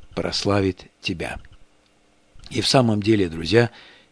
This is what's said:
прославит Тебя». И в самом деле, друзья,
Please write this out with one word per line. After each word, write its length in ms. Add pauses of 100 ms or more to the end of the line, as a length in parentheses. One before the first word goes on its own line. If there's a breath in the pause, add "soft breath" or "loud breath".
(140)
прославит 760 (100)
Тебя». 400 (1080)
И 100
в 80
самом 340
деле, 260
друзья, 420 (420 loud breath)